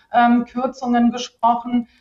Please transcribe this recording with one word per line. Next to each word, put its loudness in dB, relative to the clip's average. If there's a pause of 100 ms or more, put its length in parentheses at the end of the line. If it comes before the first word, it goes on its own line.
(120)
ähm, 2
Kürzungen -2
gesprochen. -4 (140)